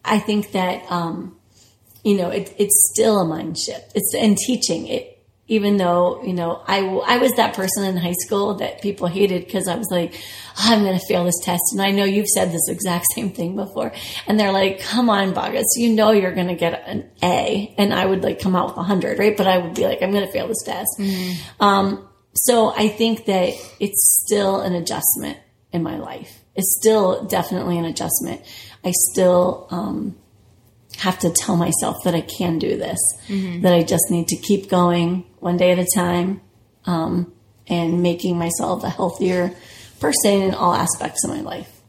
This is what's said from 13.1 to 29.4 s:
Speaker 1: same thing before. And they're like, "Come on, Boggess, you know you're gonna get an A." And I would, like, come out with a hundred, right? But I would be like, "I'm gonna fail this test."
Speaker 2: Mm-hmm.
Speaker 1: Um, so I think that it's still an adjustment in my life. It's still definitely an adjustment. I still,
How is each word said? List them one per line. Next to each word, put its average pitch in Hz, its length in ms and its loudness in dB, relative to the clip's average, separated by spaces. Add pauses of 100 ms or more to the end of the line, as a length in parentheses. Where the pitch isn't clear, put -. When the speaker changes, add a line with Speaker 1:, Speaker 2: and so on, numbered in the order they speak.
Speaker 1:
same 214 180 -4
thing 175 240 -6
before. - 360 -6 (340)
And 214 140 2
they're 196 120 2
like, 196 280 2
"Come 240 300 0
on, 196 240 2
Boggess, - 300 -2 (120)
you 233 160 2
know 214 200 6
you're 185 220 4
gonna 180 200 0
get 170 320 -2
an - 240 -8 (120)
A." 190 540 0
And 202 160 2
I 190 140 2
would, 190 160 2
like, - 180 -2
come 185 160 0
out 180 120 2
with - 100 -8
a 185 40 -4
hundred, 180 360 0
right? 208 180 4
But 185 100 2
I 185 120 4
would 170 160 -2
be - 100 0
like, - 180 0
"I'm 190 100 0
gonna 202 200 0
fail - 160 -4
this 220 160 -4
test." 208 240 -6 (100)
Speaker 2:
Mm-hmm. 185 640 -4
Speaker 1:
Um, 196 460 2 (260)
so 233 400 4
I 214 140 2
think 226 380 0
that 190 260 2 (260)
it's - 460 2
still 196 360 0
an 180 140 -2
adjustment - 640 -2 (360)
in 170 100 -2
my - 160 -6
life. - 420 -14 (140)
It's 185 260 0
still 214 440 4
definitely 175 540 -2
an 170 60 -2
adjustment. - 560 -4 (440)
I 180 80 0 (180)
still, 180 600 2